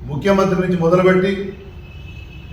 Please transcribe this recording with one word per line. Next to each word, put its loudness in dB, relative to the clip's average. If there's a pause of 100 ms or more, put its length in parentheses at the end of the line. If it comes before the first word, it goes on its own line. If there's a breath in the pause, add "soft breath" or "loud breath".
(100)
ముఖ్యమంత్రి 2
నుంచి 0
మొదలుపెట్టి 4 (1200)